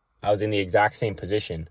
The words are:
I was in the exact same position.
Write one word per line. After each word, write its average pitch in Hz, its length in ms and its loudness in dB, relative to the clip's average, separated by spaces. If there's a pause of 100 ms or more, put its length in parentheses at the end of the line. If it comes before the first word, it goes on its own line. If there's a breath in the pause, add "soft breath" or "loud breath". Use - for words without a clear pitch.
(220)
I 101 80 0
was 104 100 2
in 107 100 0
the 101 100 2
exact 104 360 2
same 104 200 -2
position. 90 540 -4